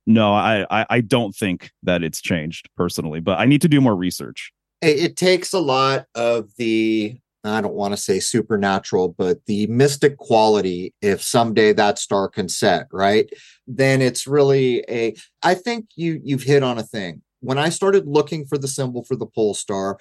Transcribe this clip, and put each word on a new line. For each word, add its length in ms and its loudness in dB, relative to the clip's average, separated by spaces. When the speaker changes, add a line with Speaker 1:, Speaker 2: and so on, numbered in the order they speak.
Speaker 1:
no, 280 4
I, 340 0
I, 220 -2
I 100 2
don't 340 -2
think 360 -6
that 180 0
it's 180 -6
changed 560 -6
personally, 440 -4
but 180 0
I 80 2
need 160 4
to 60 2
do 120 4
more 160 4
research. 560 -6
Speaker 2:
It, 160 4
it 180 -2
takes 360 0
a 80 0
lot 540 0
of 440 -2
the, 580 0
I 160 -2
don't 140 -4
wanna 220 -4
say 240 -2
supernatural, 960 -2
but 300 -2
the 220 -2
mystic 500 2
quality, 800 2
if 220 0
someday 500 4
that 260 2
star 300 -2
can 200 -6
set, 440 0
right? 380 2
Then 360 2
it's 240 -2
really 640 2
a, 260 -4
I 120 4
think 400 -6
you, 280 -4
you've 200 -4
hit 200 4
on 160 -2
a 40 -6
thing. 400 -10
When 160 -4
I 120 0
started 360 0
looking 380 -2
for 120 -6
the 120 -6
symbol 340 -6
for 140 -6
the 100 -8
pole 280 -2
star, 460 -6